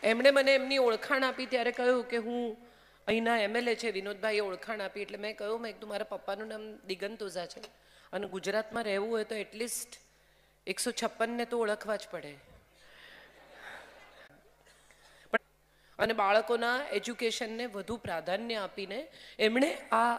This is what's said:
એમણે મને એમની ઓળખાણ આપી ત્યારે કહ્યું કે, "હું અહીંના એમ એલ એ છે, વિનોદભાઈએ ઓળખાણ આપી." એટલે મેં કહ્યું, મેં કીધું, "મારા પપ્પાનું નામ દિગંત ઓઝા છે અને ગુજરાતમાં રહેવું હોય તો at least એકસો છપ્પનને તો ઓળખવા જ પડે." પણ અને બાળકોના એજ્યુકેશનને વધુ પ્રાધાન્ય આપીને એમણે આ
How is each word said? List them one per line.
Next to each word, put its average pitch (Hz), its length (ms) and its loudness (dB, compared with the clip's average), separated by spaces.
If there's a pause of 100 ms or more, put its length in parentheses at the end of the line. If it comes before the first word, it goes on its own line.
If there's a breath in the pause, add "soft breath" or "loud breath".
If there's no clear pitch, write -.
એમણે 233 280 8
મને 269 240 6
એમની 262 240 2
ઓળખાણ 254 460 4
આપી 254 220 -2
ત્યારે 247 260 2
કહ્યું 247 360 2
કે, 233 80 -2
"હું 233 400 -2 (500 loud breath)
અહીંના 226 320 2
એમ 214 180 2
એલ 240 120 2
એ 233 60 2
છે, 226 160 -4
વિનોદભાઈએ 202 500 -2
ઓળખાણ 202 400 -4
આપી." 196 220 -6
એટલે 196 160 -10
મેં 208 180 -8
કહ્યું, 214 240 -4
મેં 226 120 -8
કીધું, 208 160 -14
"મારા 202 160 -4
પપ્પાનું 202 440 -6
નામ 214 280 -10
દિગંત 208 460 -6
ઓઝા 180 240 -6
છે - 140 -14 (520 loud breath)
અને 196 140 -4
ગુજરાતમાં 202 580 -2
રહેવું 202 260 0
હોય 220 140 0
તો 220 120 -6
at 202 180 -6
least - 440 -6 (680 soft breath)
એકસો 208 260 -2 (100)
છપ્પનને 233 420 -2
તો 233 160 -2
ઓળખવા 208 360 0
જ - 140 -10
પડે." 147 240 -10 (3000 loud breath)
પણ - 80 4 (600 soft breath)
અને 220 140 2
બાળકોના 226 680 4 (120)
એજ્યુકેશનને 226 720 -2
વધુ 202 300 -6
પ્રાધાન્ય 196 580 -4
આપીને 202 540 -6 (300 loud breath)
એમણે 240 360 4 (180)
આ 233 260 6